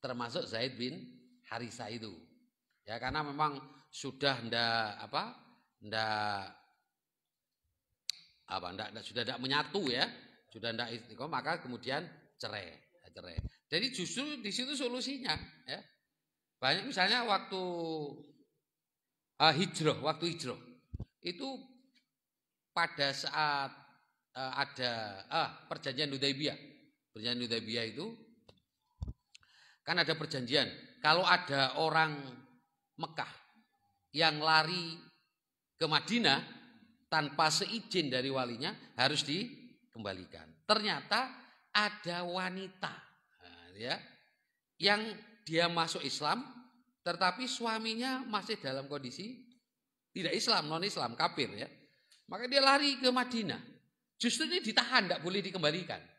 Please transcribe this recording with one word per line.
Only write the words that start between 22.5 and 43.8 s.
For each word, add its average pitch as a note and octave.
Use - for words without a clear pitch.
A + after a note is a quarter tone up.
pada D#3+
saat, C#3+
eh, C3
ada, A2+
ah, D3
perjanjian C#3+
Hudaybiyah. C#3
Perjanjian A#2+
Hudaybiyah A2+
itu D#3+
kan E3+
ada D#3+
perjanjian. C#3
Kalau E3
ada C#3+
orang D#3
Mekah D#3
yang D#3
lari D#3+
ke D#3+
Madinah D#3
tanpa D#3
seizin F#3
dari B2+
walinya B2+
harus C#3+
dikembalikan. G2+
Ternyata G#3
ada G3+
wanita, F#3
nah, F2
ya, A#2+